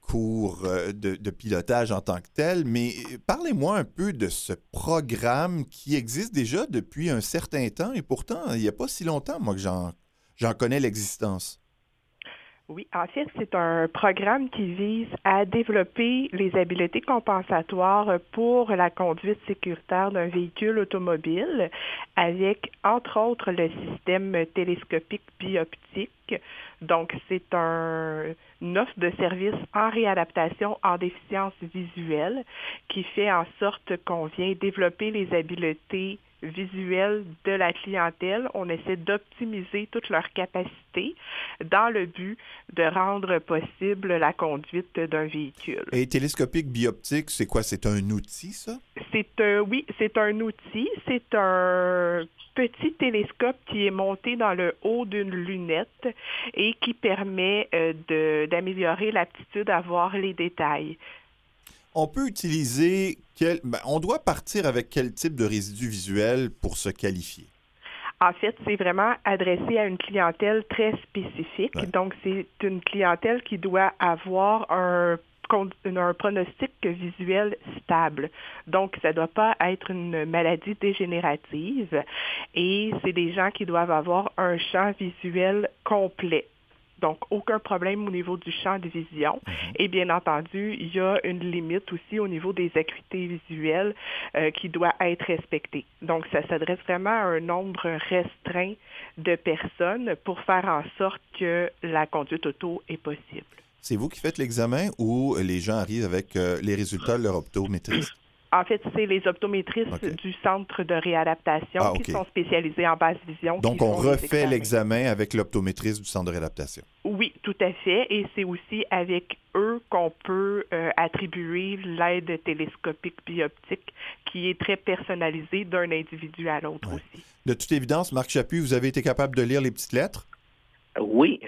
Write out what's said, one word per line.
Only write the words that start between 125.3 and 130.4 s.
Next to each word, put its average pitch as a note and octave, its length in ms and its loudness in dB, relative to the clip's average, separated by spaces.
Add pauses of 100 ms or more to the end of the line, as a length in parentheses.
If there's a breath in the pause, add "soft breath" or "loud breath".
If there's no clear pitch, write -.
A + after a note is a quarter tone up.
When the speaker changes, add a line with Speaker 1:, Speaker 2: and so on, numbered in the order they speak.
Speaker 2:
d'un F3 260 0
individu D#3+ 560 -6
à D3+ 140 0
l'autre D3+ 260 -8
Speaker 1:
Ouais. E2 140 -6 (120)
Speaker 2:
aussi. - 120 -20 (200 loud breath)
Speaker 1:
De B2 100 4
toute - 180 -4
évidence, D3 400 0
Marc B2+ 160 0
Chaput, D#3+ 320 2
vous C3+ 120 2
avez B2 140 4
été C3 140 0
capable C3+ 340 2
de B2+ 60 4
lire B2+ 180 4
les C3 120 2
petites - 200 -10
lettres ? - 360 0 (720)